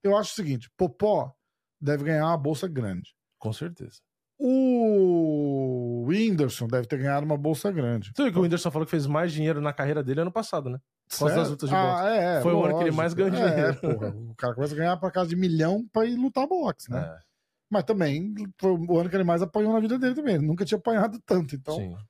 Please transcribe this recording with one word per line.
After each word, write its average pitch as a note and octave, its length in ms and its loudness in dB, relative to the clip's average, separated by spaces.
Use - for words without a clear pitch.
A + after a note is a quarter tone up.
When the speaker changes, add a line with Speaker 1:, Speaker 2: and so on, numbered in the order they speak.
Speaker 1:
eu G3 140 4
acho G#3 160 -2
o - 20 -12
seguinte: C#3 420 -4
Popó F3+ 560 0
deve C#3+ 240 0
ganhar D#3 220 2
uma E3 100 2
bolsa D3+ 320 -2
grande. G#2+ 460 -6
Speaker 2:
Com G#2+ 140 -6
certeza. - 480 -12
Speaker 1:
O D3 1300 2
Whindersson E3 580 0
deve A#2+ 200 -2
ter C#3 120 -4
ganhado C#3 280 0
uma D3+ 100 0
bolsa D#3 340 -2
grande. A#2+ 440 -2
Speaker 2:
Você - 100 0
viu A3+ 80 0
que E3+ 60 0
o F#3 40 4
Whindersson E3+ 280 0
falou D#3 160 -2
que - 40 -14
fez D3 160 0
mais D#3 260 0
dinheiro D#3 280 0
na D3 120 -2
carreira D3 300 -2
dele C3+ 200 0
ano F3+ 100 -2
passado, E3 380 -4
né? C3 80 -8
Por - 100 -10
causa D3+ 160 2
Speaker 1:
Sério? - 80 2
Speaker 2:
das - 80 0
lutas C#3+ 180 -4
de C3 60 2
Speaker 1:
Ah, F#3 180 4
Speaker 2:
boxe. F3+ 160 0
Speaker 1:
é, F3+ 300 2
é, - 20 2
Speaker 2:
Foi E3+ 140 4
o E3+ 100 4
ano - 0 -
que - 40 2
ele D3+ 100 0
Speaker 1:
lógico. D#3 60 -2
Speaker 2:
mais E3+ 180 0
ganhou F#3 200 2
Speaker 1:
É, F3+ 160 4
Speaker 2:
dinheiro. D3+ 300 0
Speaker 1:
porra, A2 360 -2
o A2+ 180 -14
cara A#2+ 200 -4
começa C#3+ 200 -4
a D3 40 -6
ganhar E3+ 180 0
pra F3 140 -4
casa F3+ 180 0
de E3+ 80 -2
milhão F3+ 560 0
pra A3 140 2
ir A#3+ 100 -2
lutar C4 300 0
boxe, D#4 440 -4
né? F#2+ 100 -2
Speaker 2:
É. E2 180 -8
Speaker 1:
Mas G#3 140 2
também F#3 500 0
foi F#3+ 140 2
o E3+ 260 2
ano F3 120 2
que F#3+ 60 -2
ele F#3+ 80 2
mais E3+ 180 2
apanhou G#3+ 300 0
na A3+ 80 2
vida A3+ 180 0
dele B3+ 160 0
também. C4+ 220 0
Ele D3 100 2
nunca F3 180 0
tinha G#3+ 140 -2
apanhado A3+ 460 0
tanto, D#3+ 300 0
então. D3+ 220 -8
Speaker 2:
Sim. F#2 180 -6